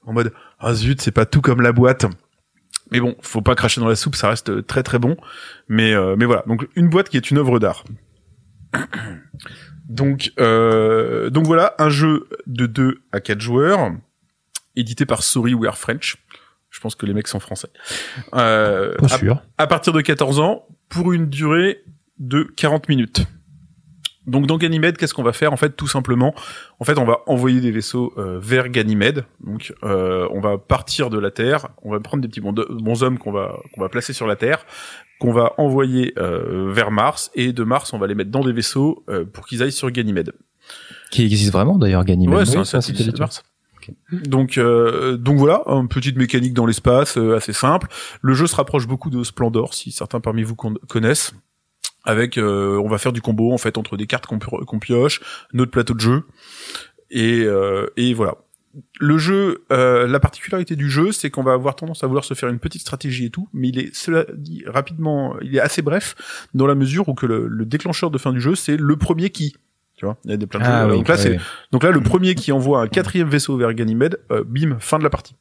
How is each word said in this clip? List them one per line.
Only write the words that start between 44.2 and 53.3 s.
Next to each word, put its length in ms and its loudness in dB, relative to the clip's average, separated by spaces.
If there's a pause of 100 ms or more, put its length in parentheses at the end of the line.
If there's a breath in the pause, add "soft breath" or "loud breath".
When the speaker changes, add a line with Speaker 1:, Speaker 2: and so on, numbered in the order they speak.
Speaker 1:
Donc, 300 2
euh, 600 2
donc 200 2
voilà, 300 6
une 200 0
petite 300 -2
mécanique 380 2
dans 100 4
l'espace, 540 2
euh, 180 4
assez 160 -4
simple. 360 2 (340 loud breath)
Le 100 4
jeu 140 4
se 80 -2
rapproche 320 0
beaucoup 240 -6
de 120 -2
Splendor, 520 -2
si 160 -10
certains 280 -8
parmi 220 -2
vous 140 -4
con-, 180 -6 (160)
connaissent, 440 0 (760)
avec, 300 0
euh, 460 0
on 40 -4
va 120 -2
faire 140 -2
du 80 -6
combo 300 0